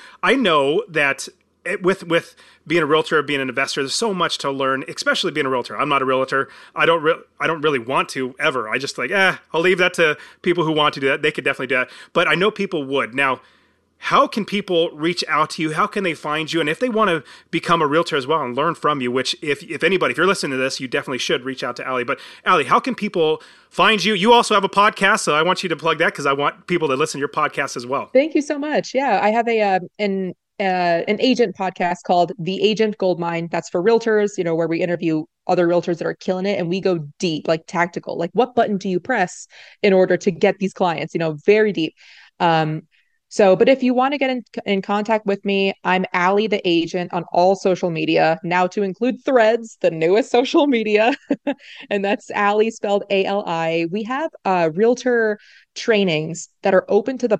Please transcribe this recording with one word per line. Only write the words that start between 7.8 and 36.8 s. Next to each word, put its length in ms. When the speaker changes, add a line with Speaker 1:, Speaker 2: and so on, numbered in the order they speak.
Speaker 1:
to 280
ever. 300
I 120
just 180
like, 140
"Eh, 260
I'll 80
leave 160
that 160
to 240
people 240
who 80
want 220
to 40
do 80
that. 140
They 100
could 140
definitely 220
do 80
that." 140
But 160
I 80
know 160
people 320
would. 300
Now, 260
how 240
can 180
people 460
reach 360
out 220
to 120
you? 120
How 120
can 200
they 80
find 400
you? 80
And 80
if 100
they 80
wanna 340
become 300
a 40
realtor 300
as 100
well 160
and 140
learn 180
from 280
you, 100
which 300
if, 200
if 220
anybody, 300
if 40
you're 80
listening 260
to 60
this, 220
you 80
definitely 300
should 260
reach 220
out 100
to 100
Allie. 200
But 120
Allie, 180
how 160
can 160
people 460
find 320
you? 120
You 180
also 220
have 100
a 60
podcast, 500
so 160
I 60
want 220
you 60
to 60
plug 220
that 180
'cause 100
I 60
want 360
people 200
to 80
listen 220
to 20
your 80
podcast 480
as 100
well. 280
Speaker 2:
Thank 220
you 60
so 160
much. 360
Yeah, 280
I 100
have 180
a, 140
um, 180
an, 340
uh, 440
an 140
agent 380
podcast 480
called 340
The 220
Agent 380
Goldmine. 520
That's 160
for 160
realtors, 540
you 80
know, 100
where 140
we 120
interview 440
other 220
realtors 300
that 100
are 60
killing 320
it, 120
and 120
we 100
go 200